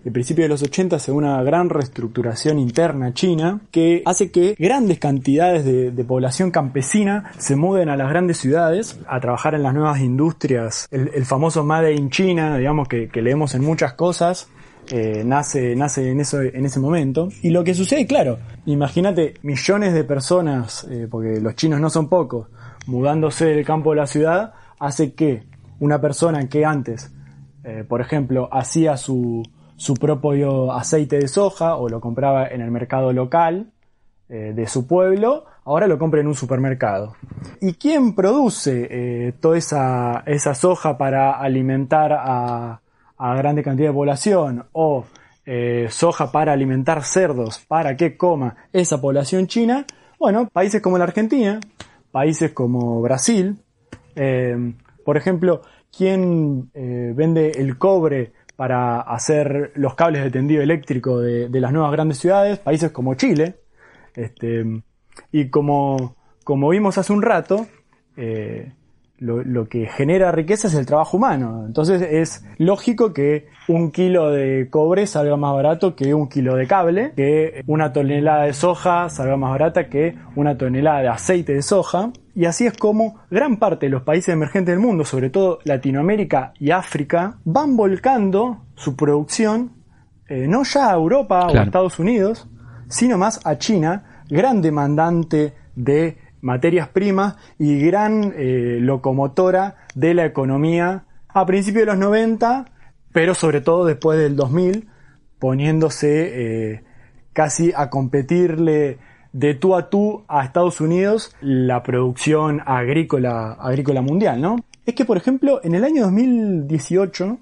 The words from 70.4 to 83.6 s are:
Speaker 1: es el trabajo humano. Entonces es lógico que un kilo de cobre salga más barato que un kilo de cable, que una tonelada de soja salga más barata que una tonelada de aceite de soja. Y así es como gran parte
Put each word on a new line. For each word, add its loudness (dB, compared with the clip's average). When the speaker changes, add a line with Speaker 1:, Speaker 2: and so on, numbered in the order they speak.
Speaker 1:
es 0
el 0
trabajo 2
humano. 0
Entonces 0
es -2
lógico 2
que 0
un 2
kilo 2
de 0
cobre 2
salga 0
más 0
barato 2
que 0
un 0
kilo 0
de 0
cable, 0
que 0
una 0
tonelada 2
de 0
soja 0
salga -2
más -2
barata 0
que -2
una 0
tonelada 0
de 2
aceite 0
de 0
soja. 0
Y 0
así 0
es 0
como 0
gran 0
parte 0